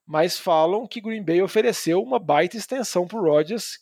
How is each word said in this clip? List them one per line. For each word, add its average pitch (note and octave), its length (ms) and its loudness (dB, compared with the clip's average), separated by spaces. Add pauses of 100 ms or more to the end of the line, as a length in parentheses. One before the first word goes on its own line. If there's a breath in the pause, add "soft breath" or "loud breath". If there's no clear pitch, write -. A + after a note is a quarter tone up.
mas E3 320 0
falam F3+ 500 2
que A#3 140 -12
Green A3 220 -8
Bay E3+ 180 2
ofereceu G3 600 0
uma B3 180 0
baita E3 380 0
extensão G#3 500 -4
pro G#3+ 140 -6
Rodgers, D#3 600 0